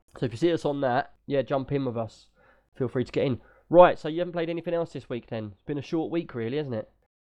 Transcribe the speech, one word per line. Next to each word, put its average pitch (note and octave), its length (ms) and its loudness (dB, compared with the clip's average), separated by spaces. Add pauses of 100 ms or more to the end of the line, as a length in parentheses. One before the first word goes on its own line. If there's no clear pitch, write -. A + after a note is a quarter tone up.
(180)
So - 80 -4
if A#2 60 -2
you A2+ 60 -12
see E3+ 140 4
us D#3+ 140 0
on C#3+ 160 -2
that, C3 320 0 (140)
yeah, C#3 160 0
jump C3+ 280 -2
in C#3 140 0
with A#2+ 100 -4
us. A2+ 320 -8 (480)
Feel B2+ 120 -2
free B2+ 160 0
to - 80 -6
get - 140 2
in. B2+ 140 0 (300)
Right, E3+ 300 10
so - 100 -8
you D#3+ 100 -4
haven't F3 140 -4
played E3 160 -4
anything E3+ 240 -4
else E3+ 200 -2
this C3+ 160 -12
week A#2+ 200 -8
then? A2 240 -8
It's - 80 -20
been D3 160 -6
a C#3 60 -6
short D#3+ 280 -2
week E3+ 220 -4
really, A#2+ 240 -4
hasn't C#3+ 160 -6
it? A2 160 -6 (400)